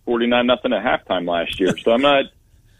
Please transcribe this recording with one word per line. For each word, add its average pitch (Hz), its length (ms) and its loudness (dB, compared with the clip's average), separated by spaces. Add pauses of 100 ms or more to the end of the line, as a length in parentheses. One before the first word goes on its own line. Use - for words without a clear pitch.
forty-nine 120 400 0
nothing 123 260 0
at 101 100 -2
halftime 95 460 -4
last 85 320 -4
year. 90 160 0
So - 160 0
I'm 123 100 2
not, 139 220 2 (560)